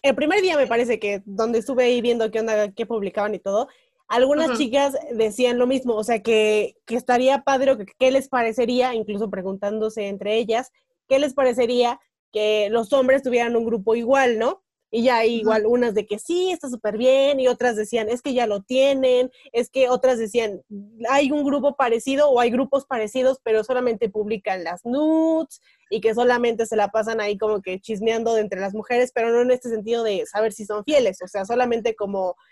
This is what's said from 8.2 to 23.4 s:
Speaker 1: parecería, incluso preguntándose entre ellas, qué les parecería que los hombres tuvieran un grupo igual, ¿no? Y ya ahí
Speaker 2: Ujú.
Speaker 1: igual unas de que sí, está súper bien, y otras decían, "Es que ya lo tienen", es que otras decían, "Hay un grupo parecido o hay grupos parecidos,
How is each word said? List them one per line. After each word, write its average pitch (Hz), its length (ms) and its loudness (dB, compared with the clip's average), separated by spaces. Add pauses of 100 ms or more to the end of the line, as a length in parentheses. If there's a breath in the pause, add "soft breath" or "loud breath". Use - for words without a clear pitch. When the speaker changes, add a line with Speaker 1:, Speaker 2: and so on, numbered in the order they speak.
Speaker 1:
parecería, 247 680 0
incluso 208 360 -4
preguntándose 202 760 -6
entre 202 280 -4
ellas, 233 340 -2 (380)
qué 269 100 4
les 285 160 -2
parecería 247 680 0 (320)
que 214 380 0
los 233 220 -2
hombres 269 300 4
tuvieran 240 340 0
un 226 80 0
grupo 220 300 0
igual, 240 440 2
¿no? 254 240 -2 (280)
Y 226 140 -2
ya 247 120 4
ahí 226 180 2
Speaker 2:
Ujú. 226 60 -2
Speaker 1:
igual 214 260 2
unas 240 280 2
de 208 120 -2
que 208 140 -8
sí, 359 320 -2
está 320 160 -8
súper 220 300 -6
bien, 269 420 2
y 254 80 2
otras 247 260 0
decían, 214 340 -4
"Es 247 140 -4
que 277 100 -4
ya 240 140 0
lo 202 160 -4
tienen", 262 680 2 (220 loud breath)
es 240 160 -2
que 262 200 2
otras 254 300 2
decían, 220 440 -4 (460)
"Hay 269 240 4
un 294 120 0
grupo 285 320 0
parecido 269 540 2
o 247 80 4
hay 240 120 2
grupos 269 360 0
parecidos, 254 560 0